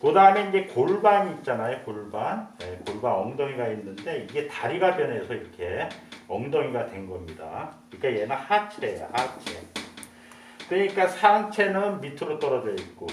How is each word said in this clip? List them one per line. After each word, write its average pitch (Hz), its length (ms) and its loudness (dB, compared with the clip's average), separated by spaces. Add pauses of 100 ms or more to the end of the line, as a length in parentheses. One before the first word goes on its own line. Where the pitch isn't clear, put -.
그 147 120 4
다음에 196 360 8
이제 190 160 2
골반이 202 720 4
있잖아요. 120 480 -2
골반. 107 640 -6 (140)
예, - 220 -10
골반 107 280 -2
엉덩이가 123 560 -2
있는데 107 600 -6
이게 147 200 -4
다리가 - 480 0
변해서 123 380 -2
이렇게 98 540 -6 (380)
엉덩이가 120 600 -2
된 95 220 -12
겁니다. 85 600 -10 (200)
그러니까 - 320 -2
얘는 139 120 -2
하체예요. - 760 -2
하체. - 500 -4 (1040)
그러니까 190 380 2
상체는 202 920 2
밑으로 143 400 -6
떨어져 123 320 0
있고 92 400 -8